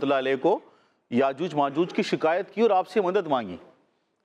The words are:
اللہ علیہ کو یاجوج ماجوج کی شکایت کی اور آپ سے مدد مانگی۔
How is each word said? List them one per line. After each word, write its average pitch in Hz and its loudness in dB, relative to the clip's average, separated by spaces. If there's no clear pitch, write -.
اللہ 139 2
علیہ 135 0
کو 175 2
یاجوج 135 0
ماجوج 147 0
کی 220 0
شکایت 165 -2
کی 202 -2
اور 226 4
آپ 185 2
سے 226 -2
مدد 185 0
مانگی۔ 117 -2